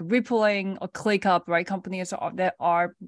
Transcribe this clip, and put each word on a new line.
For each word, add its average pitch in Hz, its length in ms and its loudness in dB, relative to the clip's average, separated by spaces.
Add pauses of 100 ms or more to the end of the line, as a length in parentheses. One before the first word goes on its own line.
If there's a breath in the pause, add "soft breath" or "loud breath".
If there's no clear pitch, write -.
Rippling 208 800 0
or 190 80 -6
ClickUp, 196 580 2
right? 170 180 2
Companies 185 460 -6
are, - 240 -6
that 180 240 0
are, 175 380 2 (100)